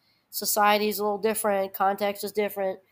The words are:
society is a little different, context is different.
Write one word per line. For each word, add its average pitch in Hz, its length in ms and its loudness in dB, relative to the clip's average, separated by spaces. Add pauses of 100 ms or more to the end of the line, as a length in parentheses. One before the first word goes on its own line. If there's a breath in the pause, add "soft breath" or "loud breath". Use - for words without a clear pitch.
(300)
society 208 580 2
is 196 120 -2
a 208 40 -4
little 208 140 0
different, 196 560 0
context 202 500 0
is 202 80 -6
different. 196 480 -2 (120)